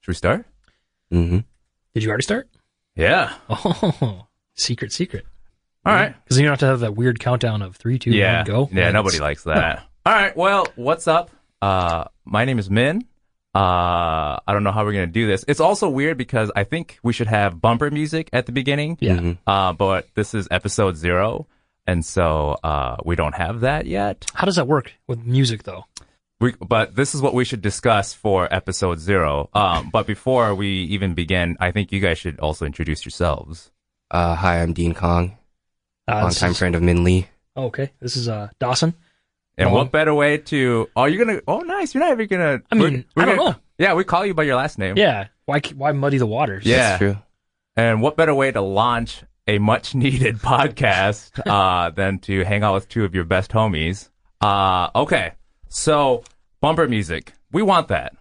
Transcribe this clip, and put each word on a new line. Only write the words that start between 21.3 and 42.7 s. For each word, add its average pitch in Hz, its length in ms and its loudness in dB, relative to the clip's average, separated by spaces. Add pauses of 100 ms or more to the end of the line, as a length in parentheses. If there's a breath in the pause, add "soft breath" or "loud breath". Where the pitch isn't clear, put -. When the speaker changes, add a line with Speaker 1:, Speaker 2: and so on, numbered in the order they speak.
Speaker 1:
and 87 180 0
so, 78 580 0
uh, 71 420 -2
we 85 120 -2
don't 78 180 -2
have 90 260 -6
that 139 260 -2
yet. 196 480 -6
Speaker 3:
How - 100 -2
does 226 120 0
that 147 120 2
work 143 240 0 (160)
with 117 160 -6
music, 120 380 2
though? 92 240 -14 (520 soft breath)
Speaker 1:
We, 120 220 2
but 110 360 0
this 143 180 -2
is 139 80 -2
what 135 100 2
we 123 140 0
should 107 160 -8
discuss 104 500 0
for 95 400 0
episode 92 460 -2
zero. 78 560 0
Um, 87 360 0
but 107 160 0
before 113 480 0
we 98 280 -2
even 92 320 -4
begin, 85 440 -2
I 90 120 -2
think 101 220 -4
you 98 80 -2
guys 87 180 0
should 82 220 -8
also 76 260 -4
introduce 76 400 -6
yourselves. - 640 -6 (400)
Speaker 2:
Uh, 85 240 0
hi, 87 260 0
I'm 82 140 0
Dean 85 200 0
Kong, 87 440 0 (680)
Speaker 3:
Uh, 107 200 0
this 90 160 0
Speaker 2:
longtime 90 80 2
Speaker 3:
is 87 80 -2
Speaker 2:
friend 90 160 0
of 85 80 2
Min 87 220 4
Lee. 90 220 2 (300)
Speaker 3:
Oh, 135 120 -6
okay. 139 220 -6 (100)
This 123 180 -8
is, 117 100 -4
uh, 104 200 -8 (120)
Dawson. 143 320 0 (640)
Speaker 1:
And 92 120 4
Speaker 3:
Hello. 107 140 4
Speaker 1:
what 127 80 -6
better 156 200 4
way 147 240 4
to, 127 580 0
oh, 123 120 4
you're 185 180 2
gonna, 220 240 -2
oh, 214 120 0
nice. 349 340 -6
You're 277 100 2
not 339 80 2
even 226 160 -2
gonna, 156 320 0 (100)